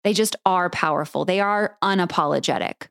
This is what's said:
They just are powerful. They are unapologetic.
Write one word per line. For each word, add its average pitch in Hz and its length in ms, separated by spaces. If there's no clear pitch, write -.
They 208 80
just 214 320
are 180 240
powerful. 147 560
They 190 160
are 208 420
unapologetic. 156 1080